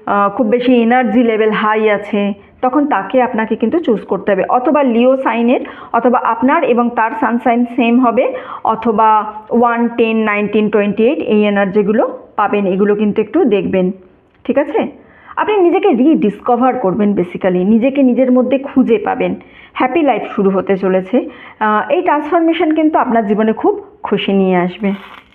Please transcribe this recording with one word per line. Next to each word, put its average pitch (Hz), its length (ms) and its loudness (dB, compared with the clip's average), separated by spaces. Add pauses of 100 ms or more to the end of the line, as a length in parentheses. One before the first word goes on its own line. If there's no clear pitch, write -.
আহ, 202 240 0
খুব 220 180 -2
বেশি 247 340 2
এনার্জি 240 420 2
লেভেল 220 280 2
হাই 214 380 0
আছে, 202 440 -2 (280)
তখন 277 260 0
তাকে 269 340 0
আপনাকে 220 340 -2
কিন্তু 233 240 0
চুজ 262 220 0
করতে 190 300 -4
হবে। 190 180 0
অথবা 277 340 0
লিও 247 340 2
সাইনের, 240 420 0 (340)
অথবা 240 260 2
আপনার 262 440 0
এবং 240 320 0
তার 220 240 -2
সান 233 180 -2
সাইন 240 280 0
সেম 240 340 0
হবে, 254 340 0 (300)
অথবা 208 680 0 (160)
ওয়ান, 240 380 2
টেন, 226 300 0
নাইনটিন, 208 520 0
টোয়েন্টি 208 380 0
এইট, 311 120 0
এই 208 260 0
এনার্জিগুলো 208 720 0 (160)
পাবেন, 202 300 0
এগুলো 196 300 0
কিন্তু 214 260 -2
একটু 311 240 0
দেখবেন, 185 460 0 (520)
ঠিক 247 140 -4
আছে? 285 300 -2 (480)
আপনি 415 220 -2
নিজেকে 370 320 2
রিডিসকভার 247 880 2
করবেন, 202 360 0
basically 180 500 -2
নিজেকে 247 400 2
নিজের 247 280 2
মধ্যে 254 260 2
খুঁজে 233 400 0
পাবেন, 190 380 -2 (380)
হ্যাপি 311 280 0
লাইফ 240 220 0 (120)
শুরু 196 140 2
হতে 190 280 0
চলেছে। 190 520 -2 (300)
আহ, 214 320 0
এই 359 100 0
ট্রান্সফরমেশন 330 720 0
কিন্তু 311 260 2
আপনার 233 260 0
জীবনে 220 280 0
খুব 392 300 -2 (200)
খুশি 196 300 -2
নিয়ে 190 240 2
আসবে, 180 360 -2 (420)